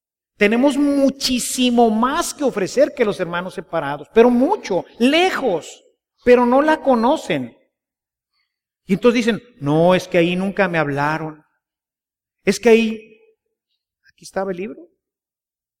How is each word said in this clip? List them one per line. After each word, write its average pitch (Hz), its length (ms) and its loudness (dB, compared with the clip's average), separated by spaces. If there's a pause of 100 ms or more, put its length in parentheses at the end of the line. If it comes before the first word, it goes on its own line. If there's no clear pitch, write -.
(380)
Tenemos 233 400 2
muchísimo 254 1120 0
más 277 440 -2
que 294 100 -8
ofrecer 247 520 0
que 247 100 -2
los 196 140 -4
hermanos 175 340 -8
separados, 147 600 -8
pero 233 160 6
mucho, 247 540 0 (140)
lejos, 262 880 0 (420)
pero 247 200 6
no 247 160 4
la 311 200 0
conocen. 226 760 -2 (1300)
Y 180 80 -2
entonces 240 320 2
dicen, 220 180 -2 (160)
"No, 160 360 2
es 180 120 -4
que 185 100 -2
ahí 175 180 0
nunca 190 320 -2
me 170 120 -4
hablaron. 156 640 -4 (1000)
Es 202 160 -2
que 240 100 2
ahí, 220 500 0 (920)
aquí - 140 -20
estaba 190 260 -6
el 175 60 -10
libro, 254 320 -14 (920)